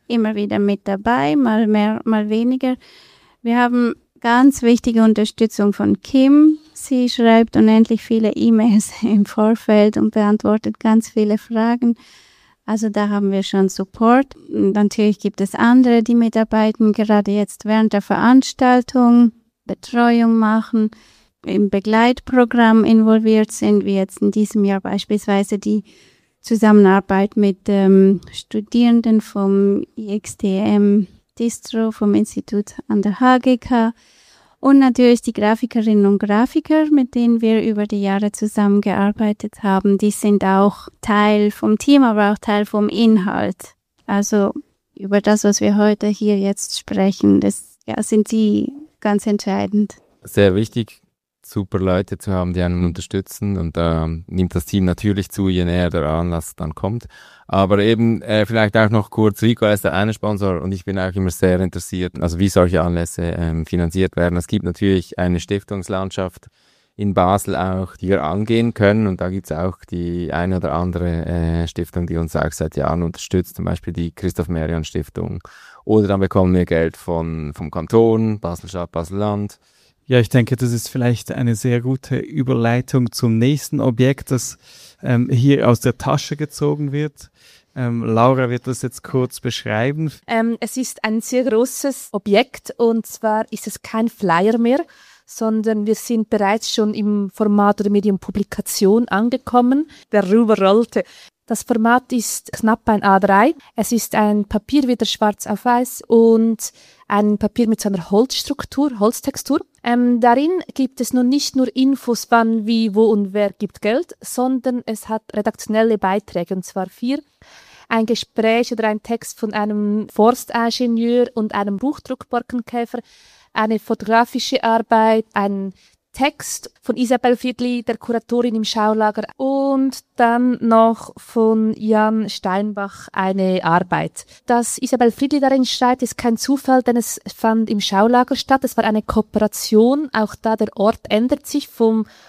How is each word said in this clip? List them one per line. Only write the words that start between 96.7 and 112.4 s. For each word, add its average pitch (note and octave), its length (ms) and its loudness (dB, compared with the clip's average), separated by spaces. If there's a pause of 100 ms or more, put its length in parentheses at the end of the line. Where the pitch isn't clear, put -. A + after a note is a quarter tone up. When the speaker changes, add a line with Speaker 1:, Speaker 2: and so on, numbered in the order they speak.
Speaker 4:
schon G#3+ 200 0
im G#3 360 -2
Format G#3 520 2
oder G3+ 80 -2
Medium G3+ 280 0
Publikation G3+ 920 -2
angekommen. B3 800 0 (260)
Der G3 180 2
Rüber A3 260 4
rollte. G3 460 2 (440)
Das A3+ 160 -6
Format A#3 480 0
ist - 400 -6
knapp - 380 -2
ein G#3 140 0
A G3 180 4
drei. G3+ 340 4 (200)
Es A3+ 180 -4
ist - 220 -4
ein G#3 300 0
Papier, C4+ 380 -2
wieder B3 220 -2
schwarz - 420 -2
auf G#3 160 -6
weiß, B3 440 -2
und A3+ 640 4 (340)
ein G#3 300 0
Papier A3 320 0
mit A3 100 -2
so - 80 -4
einer F#3+ 240 -6
Holzstruktur, C4 880 -2
Holztextur. C4 640 -2 (200)
Ähm, A#3+ 380 0
darin B3 300 2 (240)
gibt - 260 -4
es A#3+ 140 -4
nun B3 160 2
nicht C#4 260 -2
nur B3+ 180 0
Infos, C4 580 -2
wann, A3+ 360 2